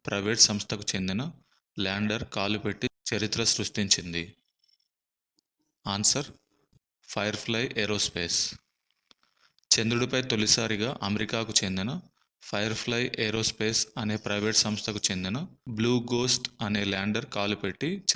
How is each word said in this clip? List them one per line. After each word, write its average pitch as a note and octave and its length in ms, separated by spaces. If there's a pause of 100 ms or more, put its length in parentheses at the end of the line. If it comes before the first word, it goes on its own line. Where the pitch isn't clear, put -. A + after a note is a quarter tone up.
ప్రైవేట్ G#2 340
సంస్థకు G#2 440 (120)
చెందిన G2 360 (480)
ల్యాండర్ G#2 440
కాలు G#2 340
పెట్టి G#2+ 320 (260)
చరిత్ర G#2+ 280
సృష్టించింది. F#2 920 (1500)
ఆన్సర్ G#2+ 380 (760)
ఫైర్‌ఫ్లై A2 760
ఏరోస్పేస్. G2+ 760 (1300)
చంద్రుడిపై A#2+ 420
తొలిసారిగా A2 840
అమెరికాకు G#2+ 500 (100)
చెందిన G2 360 (420)
ఫైర్‌ఫ్లై A2+ 760
ఏరోస్పేస్ A2 680 (100)
అనే G#2+ 200
ప్రైవేట్ G#2 380
సంస్థకు G#2 440 (120)
చెందిన G2 360 (200)
బ్లూ A#2 320
గోస్ట్ B2 500 (120)
అనే G#2 220
ల్యాండర్ G2+ 420
కాలు G#2 300
పెట్టి C#3+ 480 (120)